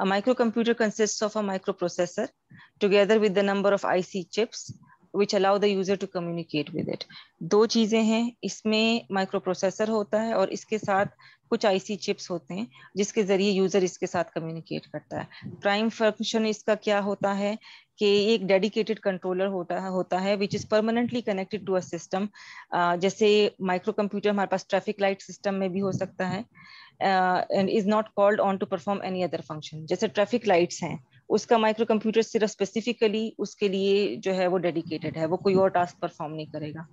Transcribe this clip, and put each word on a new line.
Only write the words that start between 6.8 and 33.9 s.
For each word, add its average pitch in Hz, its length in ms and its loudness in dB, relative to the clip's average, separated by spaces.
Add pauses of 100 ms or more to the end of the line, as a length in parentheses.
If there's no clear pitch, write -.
it। - 80 -10 (380)
दो 208 240 4
चीज़ें 220 360 2
हैं, 226 300 0 (120)
इसमें 220 680 0
microprocessor 190 760 -2
होता 214 320 -2
है 226 140 -2
और 190 140 2
इसके - 300 -6
साथ 202 280 0 (440)
कुछ 233 160 0
आईसी 196 300 0
chips - 340 -6
होते 175 240 -8
हैं 220 120 -8 (300)
जिसके 208 260 0
जरिए 196 280 4
user 190 340 2
इसके 185 220 -4
साथ 170 180 -2
communicate 160 640 -8
करता - 340 -10
है। - 80 -10 (180)
Prime 202 420 0
function 220 580 0
इसका 214 280 0
क्या 202 240 0
होता 196 340 -2
है 202 260 -2 (400)
कि 208 360 4
एक 190 120 -2
dedicated 202 520 2
controller 185 480 -2
होता 185 340 -4
है, 190 80 -6
होता 185 300 -2
है 196 200 0
which 202 220 -2
is - 80 -12
permanently 226 600 0
connected 190 420 -4
to 185 140 0
a - 100 -12
system। 190 340 -4 (440)
अ, 175 240 2
जैसे 208 640 4
माइक्रो 185 300 -2
कंप्यूटर 208 380 -2
हमारे 202 160 0
पास 190 220 -2
ट्रैफिक 196 320 -2
लाइट 196 220 0
सिस्टम 196 320 -6
में 190 180 -2
भी 190 60 -4
हो 196 140 -2
सकता 185 340 -4
है, 185 180 -4 (580)
अ, 185 440 2 (100)
and 190 140 2
is 208 160 2
not 214 180 2 (160)
called 202 200 6
on 196 180 2
to 202 60 -2
perform 196 340 -4
any 185 280 -2
other 165 140 -4
function। 156 340 -12
जैसे 180 340 -4
ट्रैफिक 208 380 0
लाइट्स 175 360 4
हैं, 160 220 -8 (240)
उसका 226 300 2
माइक्रो 220 280 2
कंप्यूटर 220 360 2
सिर्फ 214 280 0
स्पेसिफिकली 220 880 -2
उसके - 300 -2
लिए 196 480 2